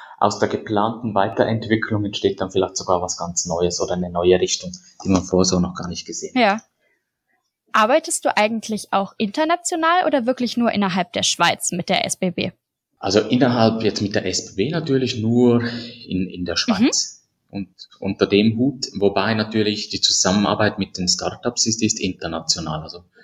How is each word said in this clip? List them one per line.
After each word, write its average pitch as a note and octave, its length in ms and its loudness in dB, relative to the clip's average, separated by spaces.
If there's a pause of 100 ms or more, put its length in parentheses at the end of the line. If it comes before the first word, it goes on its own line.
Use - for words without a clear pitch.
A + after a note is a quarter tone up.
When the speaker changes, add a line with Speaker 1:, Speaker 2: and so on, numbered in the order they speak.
(200)
Speaker 1:
aus G#2 200 2
der A#2 100 2
geplanten A2 640 -2
Weiterentwicklung A2 920 0
entsteht G2 360 -2
dann F#2 80 -4
vielleicht F#2 260 -2
sogar F#2 280 0
was F2+ 140 -6
ganz F2 280 -6
Neues F2 340 -2
oder F#2 140 -2
eine F2+ 160 -4
neue F2 300 4
Richtung, F2+ 320 -2 (340)
die F#2+ 40 -2
man F#2 140 4
vorher F2+ 220 2
so F2+ 140 2
noch F2 160 0
gar - 120 -8
nicht - 200 -10
gesehen - 280 -10
hat. B3+ 60 2
Speaker 2:
Ja. G#3+ 200 2 (1120)
Arbeitest C#4 520 2
du C#4+ 100 2
eigentlich G#3+ 560 0
auch G3 260 0
international E4 920 0
oder C#4+ 180 2
wirklich B3 320 -2
nur A#3+ 140 2
innerhalb F#3+ 420 0
der - 100 0
Schweiz F3+ 480 0
mit F3+ 180 -4
der F#3 160 2
S - 120 -4
B F#3 140 -2
B? - 200 -4 (460)
Speaker 1:
Also G2+ 220 2
innerhalb A#2+ 640 4
jetzt G#2 180 0
mit G2 140 -4
der G#2 100 -2
S - 300 -6
B F#2+ 100 0
B D3 60 -4
natürlich C3 500 -2
nur A#2+ 400 6 (460)
in, F#2 220 -2
in F2+ 160 -8
der E2+ 100 -6
Schweiz A#3 580 0 (380)
Speaker 2:
Mhm. G2+ 80 -8
Speaker 1:
und F#2+ 100 -8 (300)
unter G2 260 0
dem G#2+ 320 4
Hut, B2+ 300 -2 (100)
wobei G2 380 2
natürlich G#2+ 540 0
die F#2+ 120 -6
Zusammenarbeit G2+ 800 2
mit - 180 -6
den F2+ 100 -2
Startups - 600 -2
ist, A2+ 160 -2
ist - 160 0
international. E2 800 -6
Also - 220 -16 (200)